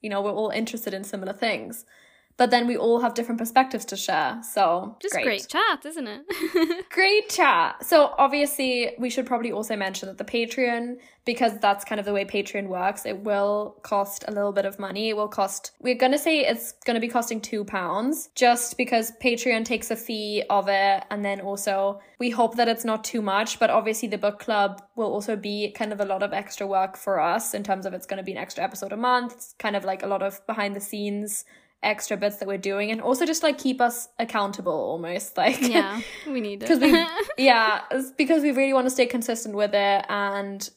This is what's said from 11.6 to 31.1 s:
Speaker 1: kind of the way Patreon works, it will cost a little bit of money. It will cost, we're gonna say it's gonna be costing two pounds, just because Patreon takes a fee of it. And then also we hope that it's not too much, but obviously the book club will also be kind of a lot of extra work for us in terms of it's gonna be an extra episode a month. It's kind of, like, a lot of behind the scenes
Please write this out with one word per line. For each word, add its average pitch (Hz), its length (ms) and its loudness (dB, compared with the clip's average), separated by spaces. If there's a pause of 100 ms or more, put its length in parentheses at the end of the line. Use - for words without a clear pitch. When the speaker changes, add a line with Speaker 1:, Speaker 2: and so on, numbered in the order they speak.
Speaker 1:
kind 214 160 -4
of 196 60 -6
the 202 80 0
way 196 100 0
Patreon 202 440 -4
works, 95 360 -2
it 104 200 -4
will 208 580 0
cost 196 440 -2
a 214 60 -6
little 202 200 0
bit 196 120 0
of 196 140 -6
money. 202 320 -4
It 208 80 -2
will 208 100 -2
cost, - 520 -4
we're 247 160 0
gonna 254 200 4
say 302 240 2
it's - 320 0 (140)
gonna 233 120 2
be 226 100 -2
costing 226 340 -2
two 208 200 -6
pounds, 202 720 -4
just 240 440 2
because 233 340 0 (100)
Patreon 233 440 0
takes 226 240 -4
a 226 60 0
fee 214 520 -4
of 196 220 2
it. 196 400 4
And 208 120 -4
then 196 200 -2
also 196 580 -2 (180)
we 247 120 0
hope 226 260 2
that 233 120 4
it's 226 180 -2
not 220 180 -2
too 233 160 -4
much, 208 380 0
but 220 100 6
obviously 220 400 2
the 190 100 -2
book 208 200 -2
club 202 440 0 (140)
will 220 160 -2
also 208 240 -2
be 208 360 -4
kind 214 200 -6
of 202 80 -8
a 202 60 0
lot 196 160 -2
of 202 100 -2
extra 202 340 -6
work 190 300 0
for 190 240 0
us 185 320 0
in 208 100 -4
terms 190 220 -2
of 185 80 -4
it's 185 140 -10
gonna 196 160 -6
be 190 100 -8
an 180 60 -6
extra - 260 -6
episode 196 280 -6
a 208 40 -6
month. 247 380 2
It's - 240 -18
kind 202 180 -2
of, 185 80 -2
like, 190 180 -4
a 196 40 -6
lot 196 160 0
of 196 240 -4
behind 208 280 -2
the 202 60 -8
scenes 208 640 -4 (380)